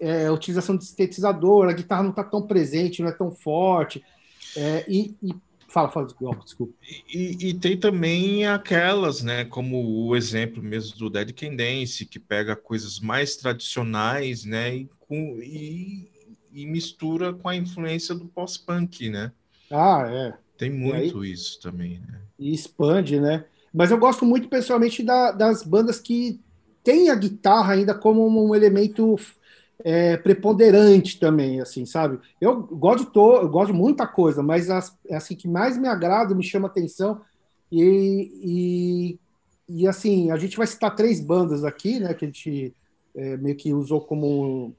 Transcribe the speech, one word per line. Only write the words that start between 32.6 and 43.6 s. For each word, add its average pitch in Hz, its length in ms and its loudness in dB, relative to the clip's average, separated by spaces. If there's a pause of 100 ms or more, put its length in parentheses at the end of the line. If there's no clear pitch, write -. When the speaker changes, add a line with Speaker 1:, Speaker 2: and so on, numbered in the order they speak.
Speaker 1:
gosto 185 440 0
de - 60 -14
to-, 220 300 8
eu 160 60 0
gosto 190 240 2
de 175 60 2
muita 254 280 2
coisa, 151 360 2
mas 170 280 0
as, 185 260 -4 (120)
é 160 80 -4
assim, 156 180 -10
que 180 140 -10
mais 220 300 0
me 262 100 -2
agrada, 196 460 0
me 180 100 -2
chama 196 240 -4
atenção, 196 540 -4 (500)
e, 180 1500 0 (500)
e, 170 140 -8
e, 190 60 4
assim, 190 420 0
a 160 60 0
gente 185 200 -6
vai 220 100 0
citar 208 280 -4
três 214 260 2
bandas 151 440 0
aqui, 202 340 -4
né, 175 160 -4
que 160 100 -10
a 147 40 -6
gente, 139 440 -10 (440)
é, 135 220 -8
meio 143 180 -4
que 147 160 -4